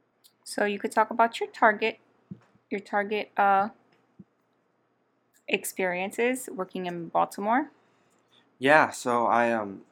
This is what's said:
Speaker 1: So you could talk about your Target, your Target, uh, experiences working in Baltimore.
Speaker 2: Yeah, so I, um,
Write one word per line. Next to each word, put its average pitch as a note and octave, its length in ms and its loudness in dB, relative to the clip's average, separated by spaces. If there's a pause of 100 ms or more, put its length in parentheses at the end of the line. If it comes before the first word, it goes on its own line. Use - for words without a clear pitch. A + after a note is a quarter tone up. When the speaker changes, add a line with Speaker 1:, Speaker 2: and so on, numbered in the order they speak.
(440)
Speaker 1:
So - 220 -4
you G#3 120 -4
could A3 140 -6
talk A3 180 0
about A#3 300 0
your G#4 80 -6
Target, A3 500 2 (720)
your G3+ 100 -6
Target, G3+ 560 -4
uh, G3 340 4 (1800)
experiences G3 1040 -4
working F#3 340 -8
in E3+ 220 -8
Baltimore. G#3 600 -2 (880)
Speaker 2:
Yeah, C#3 320 6
so A#2+ 360 0
I, A#2 260 4
um, G2+ 400 -6